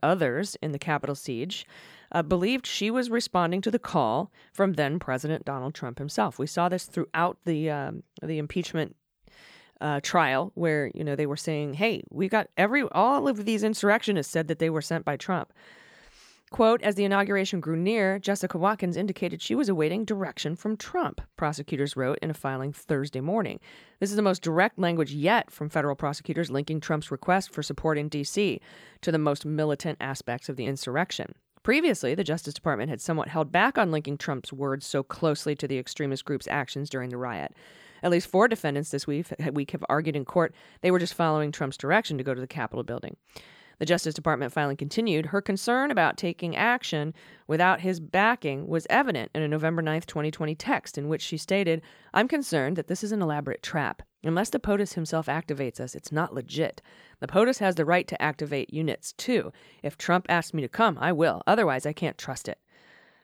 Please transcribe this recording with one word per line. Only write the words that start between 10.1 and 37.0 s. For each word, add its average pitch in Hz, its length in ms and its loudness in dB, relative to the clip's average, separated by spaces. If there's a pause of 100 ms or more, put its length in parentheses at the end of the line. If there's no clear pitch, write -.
where, 151 400 2
you - 100 -6
know, 147 100 -2
they 147 120 0
were 143 100 -2
saying, 147 380 -2
"Hey, 196 360 0
we 190 200 -2
got 220 260 2
every, 226 360 4
all 254 360 4
of 214 160 0
these 214 180 2
insurrectionists 208 680 2
said 160 160 0
that 160 100 0
they 165 120 2
were 156 100 0
sent 160 240 -2
by 143 140 -2
Trump." - 340 -4 (960)
Quote, 226 300 6
"As 208 140 2
the 202 100 2
inauguration 196 560 2
grew 160 160 0
near, 190 420 2
Jessica 196 380 0
Watkins 185 400 2
indicated 175 460 -4
she - 120 -2
was 254 140 2
awaiting 180 380 2
direction 190 500 -4
from 214 220 -4
Trump," - 420 -4 (160)
prosecutors 147 580 -2
wrote 131 280 0
in 160 80 -2
a 151 40 -4
filing 135 380 -4
Thursday 143 480 -4
morning. 185 400 -2 (400)
"This 202 80 0
is 202 80 -2
the 214 60 4
most 190 180 4
direct 175 380 2
language 170 340 2
yet 170 380 2
from - 180 -6
federal 147 260 0
prosecutors 151 560 -4
linking 147 300 -2
Trump's 151 300 -2
request 180 420 0
for 156 100 -6
support 151 360 -2
in 147 100 -4
D 147 160 -4
C 190 380 0 (400)
to 170 100 0
the 160 60 6
most 147 260 2
militant 151 560 0
aspects 127 480 -6
of 135 80 -6
the 127 80 -4
insurrection. 135 680 -4 (280)
Previously, 247 520 2
the 185 100 0
Justice 151 300 -4
Department 135 340 -2
had 135 140 -6
somewhat 160 260 -2
held 160 240 -2
back 214 240 2
on 202 140 4
linking 147 260 -2
Trump's 139 340 -6
words 135 360 -4
so 139 160 -2
closely 151 520 0
to 139 140 -4
the 135 100 -2
extremist 135 460 -4
group's - 240 -6
actions 143 400 -4
during 127 220 -6